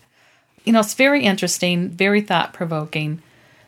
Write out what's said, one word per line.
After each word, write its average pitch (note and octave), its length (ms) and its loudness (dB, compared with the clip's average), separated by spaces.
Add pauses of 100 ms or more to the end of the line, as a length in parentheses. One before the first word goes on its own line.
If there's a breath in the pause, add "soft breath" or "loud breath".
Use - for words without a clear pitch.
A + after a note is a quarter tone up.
(680 soft breath)
You A3+ 60 2
know, A3+ 80 6
it's G#3+ 140 -4
very C#4 280 2
interesting, F3+ 680 0
very G3 300 0
thought-provoking, D#3+ 1040 -4 (460 soft breath)